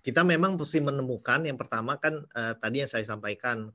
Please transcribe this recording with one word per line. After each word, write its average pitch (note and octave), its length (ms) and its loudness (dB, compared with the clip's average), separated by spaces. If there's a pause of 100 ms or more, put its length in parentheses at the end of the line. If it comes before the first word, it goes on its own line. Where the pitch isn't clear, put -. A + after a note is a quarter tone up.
kita D3 240 4
memang F3 320 4
mesti D3 240 0
menemukan C3+ 640 0
yang C#3 80 -2
pertama A#2 400 -4
kan, D3+ 400 -2
eh, A2+ 240 -4
tadi B2+ 240 -2
yang C3+ 80 -4
saya A2 160 -2
sampaikan, G#2+ 680 -6